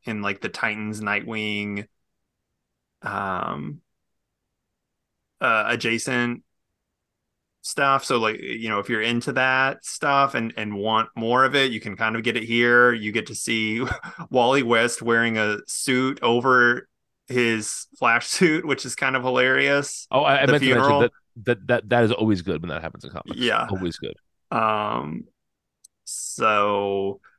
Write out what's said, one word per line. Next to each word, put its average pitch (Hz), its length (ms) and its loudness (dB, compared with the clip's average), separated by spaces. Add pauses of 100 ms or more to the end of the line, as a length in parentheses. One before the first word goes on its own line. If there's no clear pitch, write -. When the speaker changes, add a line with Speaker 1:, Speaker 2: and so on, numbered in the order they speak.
Speaker 1:
in, 107 180 -6
like, 101 180 -6
the 104 80 -8
Titans, 107 520 -6
Nightwing, 104 840 -6 (1160)
um, 98 800 -6 (1600)
uh, 113 280 2
adjacent 120 760 -2 (1200)
stuff. 139 420 0
So, 127 140 2
like, 110 220 -2
you 113 280 -8
know, 104 100 -2
if 98 100 -6
you're 113 120 0
into 120 320 -2
that 131 520 0
stuff 139 500 0
and, 113 220 -4
and 104 180 -6
want 110 420 0
more 120 280 2
of 127 100 0
it, 135 180 2
you 110 80 -6
can 101 160 -10
kind 110 200 -2
of 113 60 -6
get 117 140 -2
it 110 60 -2
here. 120 500 4
You 107 200 -6
get 107 160 -4
to 110 60 -12
see 110 480 -2 (240)
<laughs> - 240 -16
Wally 127 320 4
West 117 400 2
wearing 117 360 2
a 107 280 0
suit 131 560 -2
over 123 640 4 (380)
his 117 600 -2 (120)
Flash 120 280 2
suit, 160 400 0
which 139 180 -4
is 123 100 -10
kind 131 220 -2
of 127 60 -2
hilarious. 131 880 0
Speaker 2:
Oh, 135 100 2
I, 139 220 4
I 139 40 4
Speaker 1:
The 135 60 6
Speaker 2:
meant 139 120 4
to 131 40 4
mention 127 140 4
Speaker 1:
funeral. 143 180 6
Speaker 2:
that, 131 120 4 (320)
that, 120 240 0
that, 113 200 0
that 120 160 6
is 107 80 4
always 104 300 2
good 80 180 -4
when 85 80 -8
that 80 140 -6
happens - 220 -12
in 65 60 -16
comics. - 260 -12
Speaker 1:
Yeah. 117 340 0
Speaker 2:
Always 92 260 -4
good. - 180 -10 (360)
Speaker 1:
Um, 110 760 -2 (800)
so, 101 1160 0 (180)